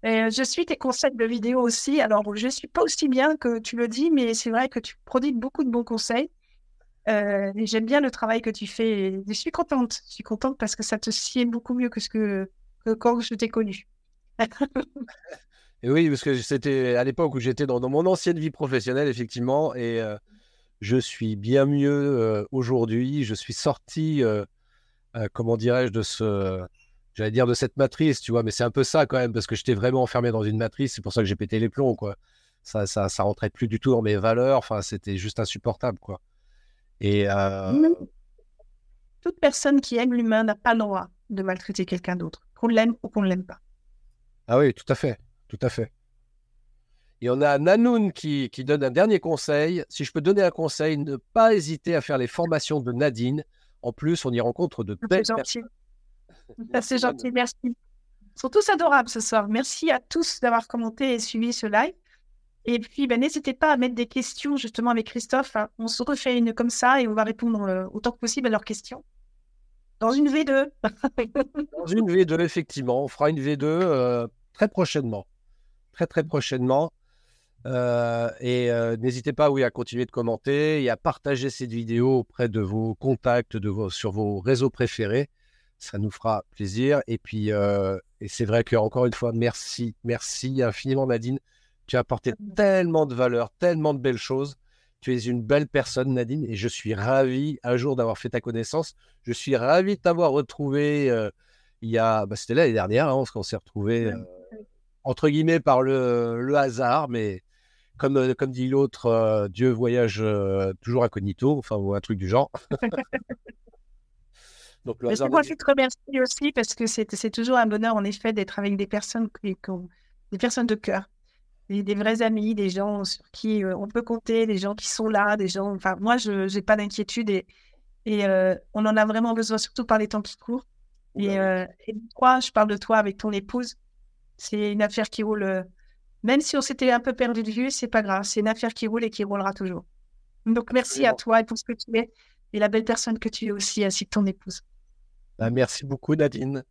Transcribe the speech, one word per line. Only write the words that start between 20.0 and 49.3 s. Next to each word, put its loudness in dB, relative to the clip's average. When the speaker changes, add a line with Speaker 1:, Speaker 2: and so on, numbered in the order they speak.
Speaker 2:
je 0
suis -2
bien 2
mieux, 2
euh, 0
aujourd'hui. 0
Je -4
suis -10
sorti, -2
euh, 2
euh, -4
comment 0
dirais-je, 2
de -2
ce, -2
j'allais -4
dire 2
de 2
cette -2
matrice, 2
tu -6
vois, 2
mais -2
c'est -2
un 0
peu 2
ça 2
quand -2
même, 0
parce -4
que -4
j'étais 0
vraiment 2
enfermé 0
dans 0
une 0
matrice. -2
C'est -12
pour -8
ça 2
que 4
j'ai 0
pété -4
les 2
plombs, 0
quoi. -8
Ça, -4
ça, -2
ça -2
rentrait 0
plus -4
du -2
tout 2
dans 4
mes 2
valeurs. 4
Enfin, -4
c'était -6
juste -6
insupportable, -4
quoi. -12
Et, 2
euh, 0
Speaker 1:
Même 6
toute -6
personne 4
qui -4
aime 2
l'humain 4
n'a 2
pas 2
le 2
droit -2
de -4
maltraiter -4
quelqu'un -2
d'autre, -8
qu'on 0
l'aime 4
ou -10
qu'on 0
ne 2
l'aime 0
pas. -18
Speaker 2:
Ah 4
oui, 6
tout -12
à 4
fait, -4
tout -14
à 0
fait. -6
Et -2
on 2
a 4
Nanoun 4
qui, -4
qui -10
donne 2
un 0
dernier 4
conseil. « 0